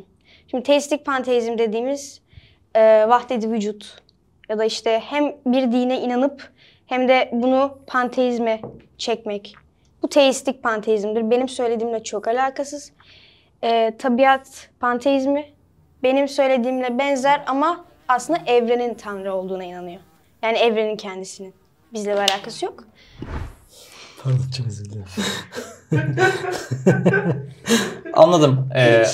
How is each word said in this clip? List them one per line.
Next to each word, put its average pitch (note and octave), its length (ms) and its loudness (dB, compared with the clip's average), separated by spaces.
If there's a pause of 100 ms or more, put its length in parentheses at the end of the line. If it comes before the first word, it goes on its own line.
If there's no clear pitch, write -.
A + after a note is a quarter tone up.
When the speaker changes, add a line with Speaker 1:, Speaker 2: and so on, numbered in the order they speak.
(520)
Speaker 1:
Şimdi B3+ 120 -4
teistik C#4+ 420 0
panteizm A#3+ 520 -2
dediğimiz, A#3 640 -4 (540)
e, A3 340 6
vahdet-i A#3+ 420 0
vücut G#3 500 -6 (480)
ya G#3+ 100 -4
da A3 60 2
işte A3+ 400 0
hem C#4+ 280 -2 (120)
bir B3+ 260 2
dine B3+ 300 0
inanıp B3 480 -2 (360)
hem B3+ 220 0
de B3+ 260 4
bunu C4 440 0 (100)
panteizme A#3+ 720 -2 (360)
çekmek. A3 580 -8 (480)
Bu D4+ 60 -4
teistik C4+ 540 2
panteizmdir. A3 680 -2
Benim B3+ 180 2
söylediğimle A#3 540 -4
çok G#3 240 -8
alakasız. C4+ 640 -4 (720)
E, A3+ 360 0
tabiat C4+ 720 0 (100)
panteizmi C4+ 640 0 (580)
benim C4+ 240 2
söylediğimle B3+ 720 0
benzer C#4 480 0
ama D4+ 380 -2 (220)
aslında B3+ 380 0
evrenin A#3+ 480 2
tanrı G3 400 -10
olduğuna F#3 300 -6
inanıyor. F3+ 380 -14 (420)
Yani A3+ 140 0
evrenin G#3+ 400 0
kendisinin. F#3+ 560 -14 (400)
Bizle G#3 200 -6
bir G3+ 60 0
alakası G3+ 460 -4
yok. - 180 -12 (1400)
Speaker 2:
Pardon, C3 140 0 (200)
çok A#2 100 -6
özür G2+ 180 -8
dilerim. G#2 200 -14 (840)
<laughs> F#3+ 1600 0 (600)
Speaker 3:
Anladım. D3+ 600 6
Ee, A#2 280 6 (100)